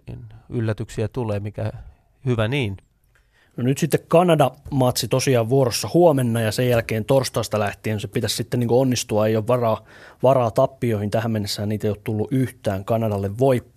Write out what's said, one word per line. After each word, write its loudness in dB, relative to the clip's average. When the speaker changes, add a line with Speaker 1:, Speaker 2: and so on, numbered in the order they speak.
Speaker 1:
niin -14
yllätyksiä -4
tulee, -6
mikä -8
hyvä 0
niin. -4
Speaker 2:
No -4
nyt 2
sitten 0
Kanada-matsi 2
tosiaan 2
vuorossa 0
huomenna 4
ja 0
sen 0
jälkeen 0
torstaista 0
lähtien -4
se -8
pitäisi -4
sitten -4
niinku 2
onnistua. 0
Ei 2
ole -2
varaa, 0
varaa 4
tappioihin 0
tähän -2
mennessä, -4
niitä -2
ei 0
ole -8
tullut -2
yhtään. -2
Kanadalle -2
voi, 2